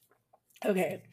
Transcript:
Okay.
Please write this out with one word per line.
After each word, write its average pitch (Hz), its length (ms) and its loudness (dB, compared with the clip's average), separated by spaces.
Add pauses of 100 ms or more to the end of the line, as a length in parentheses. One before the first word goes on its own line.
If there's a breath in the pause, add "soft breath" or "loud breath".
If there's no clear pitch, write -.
(640)
Okay. 185 360 0 (120)